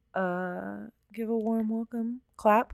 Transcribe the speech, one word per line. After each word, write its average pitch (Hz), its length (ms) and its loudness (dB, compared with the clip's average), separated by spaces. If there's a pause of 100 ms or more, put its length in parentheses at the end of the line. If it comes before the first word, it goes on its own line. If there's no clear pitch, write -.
(140)
uh, 185 760 -4 (260)
give 220 160 -4
a 233 80 2
warm 220 320 0
welcome 233 500 -4 (160)
clap. 220 380 4